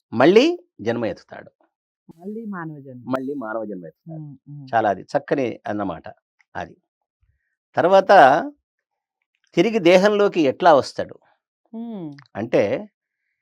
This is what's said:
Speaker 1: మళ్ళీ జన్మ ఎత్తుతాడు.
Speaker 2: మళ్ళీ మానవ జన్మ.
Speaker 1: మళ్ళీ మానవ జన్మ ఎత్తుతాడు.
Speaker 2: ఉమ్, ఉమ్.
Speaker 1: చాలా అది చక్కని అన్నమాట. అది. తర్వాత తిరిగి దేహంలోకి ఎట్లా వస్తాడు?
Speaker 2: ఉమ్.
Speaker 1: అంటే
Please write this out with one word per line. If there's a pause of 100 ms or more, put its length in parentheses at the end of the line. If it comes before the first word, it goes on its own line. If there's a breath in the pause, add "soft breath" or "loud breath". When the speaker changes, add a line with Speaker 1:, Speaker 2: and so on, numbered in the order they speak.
(140)
Speaker 1:
మళ్ళీ (220)
జన్మ
ఎత్తుతాడు. (640)
Speaker 2:
మళ్ళీ
మానవ
జన్మ.
Speaker 1:
మళ్ళీ
మానవ
జన్మ
ఎత్తుతాడు.
Speaker 2:
ఉమ్, (120)
ఉమ్.
Speaker 1:
చాలా
అది
చక్కని
అన్నమాట. (520)
అది. (1040)
తర్వాత (1400)
తిరిగి
దేహంలోకి
ఎట్లా
వస్తాడు? (540)
Speaker 2:
ఉమ్. (220)
Speaker 1:
అంటే (520)